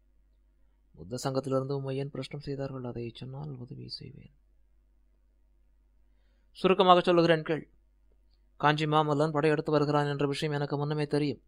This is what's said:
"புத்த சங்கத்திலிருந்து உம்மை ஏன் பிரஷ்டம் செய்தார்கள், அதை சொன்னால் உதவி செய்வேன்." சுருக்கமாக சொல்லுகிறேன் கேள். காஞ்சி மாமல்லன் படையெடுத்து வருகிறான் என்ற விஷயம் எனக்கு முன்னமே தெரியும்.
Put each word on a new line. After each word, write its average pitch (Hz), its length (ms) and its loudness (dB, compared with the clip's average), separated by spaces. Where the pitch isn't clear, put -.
"புத்த 87 280 -10
சங்கத்திலிருந்து 135 480 -2
உம்மை 135 260 -6
ஏன் 139 120 -6
பிரஷ்டம் 139 300 -10
செய்தார்கள், 135 440 -8
அதை 120 320 -8
சொன்னால் 135 340 -12
உதவி 127 400 -14
செய்வேன்." - 440 -16
சுருக்கமாக 185 500 6
சொல்லுகிறேன் 165 420 4
கேள். 151 260 -4
காஞ்சி 151 280 2
மாமல்லன் 151 460 2
படையெடுத்து 151 400 2
வருகிறான் 147 340 2
என்ற 143 220 0
விஷயம் 143 260 -4
எனக்கு 143 240 -2
முன்னமே 147 300 -2
தெரியும். 147 400 -2